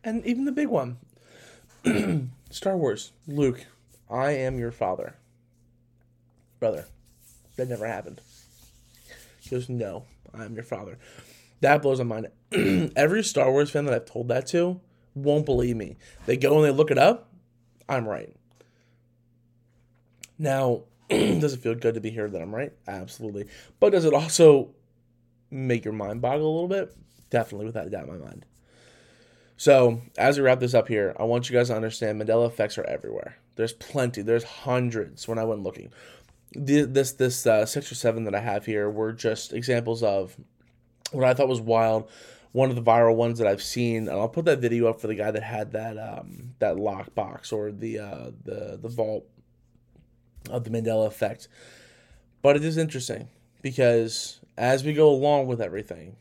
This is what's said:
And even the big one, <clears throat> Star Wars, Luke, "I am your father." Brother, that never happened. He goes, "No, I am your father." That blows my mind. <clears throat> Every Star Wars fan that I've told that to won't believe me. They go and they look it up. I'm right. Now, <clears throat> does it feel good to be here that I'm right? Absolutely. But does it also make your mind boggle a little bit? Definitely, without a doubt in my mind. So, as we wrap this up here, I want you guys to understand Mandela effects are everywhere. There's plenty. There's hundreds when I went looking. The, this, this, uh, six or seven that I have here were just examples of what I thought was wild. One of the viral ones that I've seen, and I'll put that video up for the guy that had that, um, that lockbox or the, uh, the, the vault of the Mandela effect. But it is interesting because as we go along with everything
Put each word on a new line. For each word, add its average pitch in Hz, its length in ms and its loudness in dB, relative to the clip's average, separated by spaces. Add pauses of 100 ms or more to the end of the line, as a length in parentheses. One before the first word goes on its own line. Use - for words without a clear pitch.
And 220 220 -6
even 247 200 -2
the 285 60 -2
big 294 180 -2
one, 127 280 -2 (840)
<clears throat> 185 480 0 (180)
Star 190 280 -4
Wars, 127 340 -2 (160)
Luke, 143 380 0 (440)
"I 135 220 0
am 131 260 -2
your 117 140 -4
father." 92 460 -6 (1400)
Brother, 104 260 -2 (720)
that 127 100 -4
never 110 180 -6
happened. - 360 -10 (1200)
He - 80 -20
goes, 123 180 -6
"No, 113 380 -8 (280)
I 110 120 -14
am 110 100 -14
your 117 80 -12
father." 101 340 -12 (640)
That 147 200 4
blows 135 180 0
my 123 40 -2 (480)
mind. - 420 2
<clears throat> - 20 -12
Every 175 280 2
Star 131 280 2
Wars 143 200 2
fan 147 140 -2
that 131 80 0
I've 117 120 -2
told 120 220 -8
that 123 200 -2
to 180 320 0 (360)
won't 147 300 2
believe 123 300 0
me. 98 220 -10 (280)
They 127 120 0
go 139 200 4
and 151 80 8
they 139 60 4
look 151 200 4
it 127 60 4
up. 202 320 4 (600)
I'm 120 180 -2
right. 71 260 -8 (2000)
Now, 135 460 0 (120)
<clears throat> - 140 -20
does 175 440 2
it 123 80 -10
feel 113 120 -2
good 117 220 0
to 110 60 -6
be 110 100 -6
here 107 180 -6
that 90 120 -6
I'm 98 120 -10
right? 123 200 -6 (140)
Absolutely. 101 600 -10 (320)
But 208 120 6
does 175 140 4
it 151 80 6
also 151 560 8 (800)
make 131 340 -2
your 107 100 -6
mind 107 280 -8
boggle 147 260 -2
a 156 60 0
little 170 140 -4
bit? 190 280 -4 (340)
Definitely, 110 360 -4
without 110 220 -8
a - 20 -12
doubt 85 180 -10
in 85 120 -14
my 67 60 -18
mind. - 200 -20 (1120)
So, 123 420 6 (160)
as 143 200 4
we 139 60 0
wrap 127 160 4
this 123 160 -2
up 110 120 4
here, 104 320 0
I 107 40 -2
want 120 260 -2
you 120 60 -2
guys 120 140 4
to 113 60 -2
understand 110 460 -4
Mandela 113 260 2
effects 107 300 -2
are 107 60 -6
everywhere. - 540 -8 (180)
There's 113 180 -2
plenty. 123 480 -4
There's 113 220 2
hundreds 117 840 -4
when 113 120 -4
I 110 60 -2
went 104 180 -4
looking. - 280 -10 (600)
The, 143 320 2
this, 135 300 0
this, 127 340 0
uh, 110 180 4
six - 260 -8
or 120 40 -12
seven 113 300 0
that 98 100 -2
I 101 40 0
have 104 280 -4
here 104 220 -2
were 110 220 -2
just 113 420 -4
examples 117 500 -2
of 98 340 -2 (720)
what 131 140 0
I 127 80 6
thought 135 140 2
was 123 140 -2
wild. 113 480 2 (420)
One 131 180 2
of 123 60 -2
the 120 60 -4
viral 117 340 6
ones 117 240 0
that 110 80 4
I've 101 140 2
seen, 117 460 -2
and 69 40 -6
I'll 104 180 -2
put 160 160 -6
that 143 140 4
video 117 280 2
up 113 120 0
for 110 80 -6
the 107 80 -4
guy 104 160 -2
that 110 120 -6
had 107 300 -8
that, 110 240 -8
um, 107 640 -14
that 98 160 2
lockbox 98 800 -6
or 104 180 -4
the, 107 280 -8
uh, 98 320 -12 (120)
the, 101 380 -10
the 117 80 -10
vault 110 380 -6 (1200)
of 120 140 -6
the 113 60 -10
Mandela 110 380 0
effect. 104 400 -6 (960)
But 143 140 6
it 147 80 0
is 160 140 -2
interesting 123 500 -6 (340)
because 120 800 0 (180)
as 131 260 2
we 151 100 -2
go 151 160 8
along 139 380 2
with 117 140 -4
everything 92 600 -8